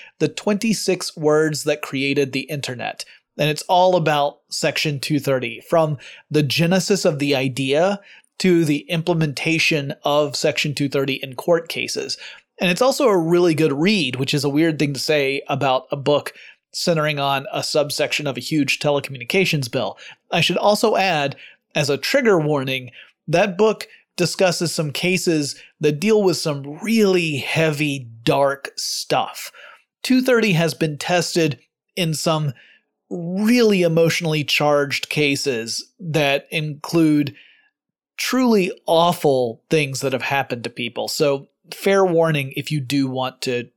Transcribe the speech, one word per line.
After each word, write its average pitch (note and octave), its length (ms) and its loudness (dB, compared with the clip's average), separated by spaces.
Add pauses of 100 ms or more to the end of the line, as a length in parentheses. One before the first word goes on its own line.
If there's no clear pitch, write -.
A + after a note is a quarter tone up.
(200)
The D#3 80 2
Twenty-six G3 880 -2
Words D3+ 480 0
That D3 180 -2
Created C#3 520 -2
the D3+ 160 -2
Internet. B2+ 560 -8 (320)
And D3 120 2
it's D3+ 200 -4
all F#3 260 4
about D3 440 0 (100)
Section D3 500 -2
two D3 220 -2
thirty, B2 400 -4
from D#3 380 0 (300)
the D3+ 140 2
genesis F3 600 0
of D3+ 140 0
the C#3+ 140 0
idea C#3 680 0 (380)
to E3+ 260 4
the C#3+ 140 0 (100)
implementation D#3+ 1040 0 (100)
of C#3+ 320 0
Section D3+ 380 -2
two C#3+ 160 -2
thirty C3+ 240 -2
in C3+ 220 -10
court E3+ 340 0
cases. - 480 -6 (420)
And F3+ 120 2
it's F#3 100 0
also C4 260 2
a G3+ 100 4
really F3 360 4
good D#3 180 2
read, D3+ 440 0
which C3 180 -2
is C#3 100 0
a D3 60 0
weird D#3 300 2
thing D3 140 0
to C3 60 -8
say C#3 480 0
about C3 440 0
a C#3+ 40 -4
book C#3+ 380 0 (400)
centering D3+ 460 -2
on C#3 340 -2
a D3+ 80 -4
subsection D3 640 -2
of C3 120 -4
a A#2+ 40 -8
huge C#3+ 380 -2
telecommunications C#3+ 920 -2
bill. - 240 -4 (360)
I F3 100 0
should F3 160 0
also G#3+ 380 2
add, D3+ 400 2 (400)
as D3 160 0
a C#3 80 0
trigger A3+ 400 2
warning, C3+ 500 -2 (380)
that F3 320 2
book G#3+ 280 2 (280)
discusses F3 580 0
some D3+ 180 -4
cases E3+ 640 0 (240)
that D3+ 200 0
deal G#3+ 240 4
with F3+ 140 2
some C#3+ 420 -6
really F#3+ 580 2
heavy, C#3+ 720 -2 (140)
dark C#3 520 0
stuff. - 760 -6 (500)
Two B3+ 180 2
thirty A#3 340 2
has D#3+ 200 2
been D3+ 240 -2
tested E3 640 0 (360)
in E3 200 -2
some D3+ 380 -2 (580)
really G3 720 2
emotionally D#3+ 600 2
charged C#3+ 640 0
cases C3+ 920 -2
that C#3+ 500 0
include D3+ 840 0 (800)
truly A#3 540 2 (140)
awful D#3+ 880 2
things C#3 300 0
that C3 120 -2
have B2 80 -4
happened B2+ 420 -4
to A2+ 60 -8
people. A2+ 380 -8
So C#3+ 400 -2 (260)
fair G3 320 2
warning D#3+ 500 0
if D3 160 -8
you D3+ 80 -2
do C3+ 280 -2
want C3 340 -6
to A#2+ 360 -4